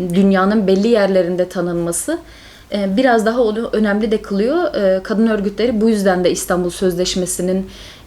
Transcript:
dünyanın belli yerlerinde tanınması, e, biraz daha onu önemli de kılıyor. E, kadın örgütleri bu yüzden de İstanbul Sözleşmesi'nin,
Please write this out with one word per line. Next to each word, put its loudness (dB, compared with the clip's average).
dünyanın 4
belli 2
yerlerinde 2
tanınması, -4
e, -2
biraz 2
daha 0
onu 0
önemli 0
de -2
kılıyor. -2
E, 0
kadın 0
örgütleri 0
bu 4
yüzden 2
de 4
İstanbul -2
Sözleşmesi'nin, -2